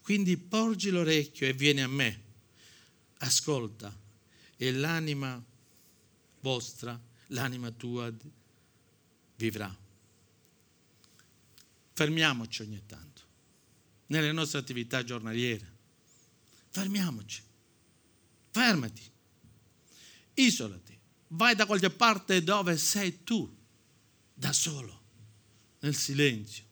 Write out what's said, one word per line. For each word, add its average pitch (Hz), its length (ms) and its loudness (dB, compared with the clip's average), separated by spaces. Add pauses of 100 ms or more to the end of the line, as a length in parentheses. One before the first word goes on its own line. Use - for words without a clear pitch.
Quindi 196 360 2
porgi 214 520 0
l'orecchio 156 580 2
e 131 60 2
vieni 139 280 4
a 127 60 0
me, 131 340 0 (960)
ascolta, 113 800 -4 (600)
e 127 160 -2
l'anima 139 720 -4 (960)
vostra, 120 600 -6 (280)
l'anima 123 440 -4
tua 120 400 -6 (1200)
vivrà. 104 400 -6 (2250)
Fermiamoci 147 680 0
ogni 107 240 -10
tanto, 78 360 -20 (840)
nelle 151 240 0
nostre 156 280 -2
attività 123 440 -4
giornaliere. 113 680 -4 (960)
Fermiamoci, 185 760 -4 (1080)
fermati, 170 500 2 (1300)
isolati, 120 640 2 (320)
vai 220 260 4
da 214 100 6
qualche 196 240 2
parte 196 540 4
dove 175 340 2
sei 185 460 -2
tu, 214 320 -4 (800)
da 139 180 -4
solo, 139 500 -2 (800)
nel 143 160 -2
silenzio 135 760 0